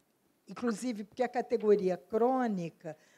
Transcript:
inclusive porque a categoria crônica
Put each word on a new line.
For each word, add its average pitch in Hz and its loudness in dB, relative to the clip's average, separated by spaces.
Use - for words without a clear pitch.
inclusive 220 -6
porque - -6
a 240 -2
categoria 208 2
crônica 220 -2